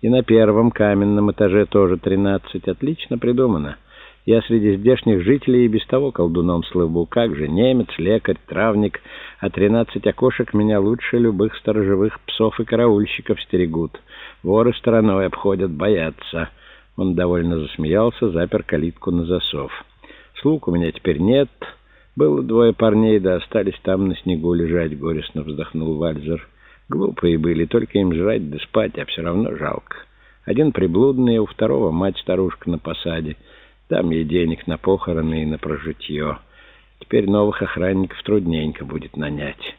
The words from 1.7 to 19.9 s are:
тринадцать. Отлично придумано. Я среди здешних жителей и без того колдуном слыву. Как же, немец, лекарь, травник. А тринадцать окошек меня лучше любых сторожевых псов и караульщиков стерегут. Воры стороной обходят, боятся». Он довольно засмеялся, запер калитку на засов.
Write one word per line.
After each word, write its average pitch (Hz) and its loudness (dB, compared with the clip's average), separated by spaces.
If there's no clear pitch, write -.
тринадцать. 95 -2
Отлично 131 -4
придумано. 117 0
Я 113 4
среди 104 2
здешних 110 4
жителей 123 4
и 120 4
без 107 0
того 135 0
колдуном 85 0
слыву. 85 0
Как 117 0
же, 73 -4
немец, 117 2
лекарь, 98 0
травник. 104 0
А 98 -2
тринадцать 104 0
окошек 123 0
меня 104 2
лучше 117 -2
любых 110 2
сторожевых 101 0
псов - -2
и 113 0
караульщиков 110 0
стерегут. 82 -2
Воры 113 4
стороной 107 2
обходят, 98 -2
боятся». 82 -2
Он 95 0
довольно 85 0
засмеялся, 90 0
запер 87 -2
калитку 85 -4
на 87 0
засов. 82 -4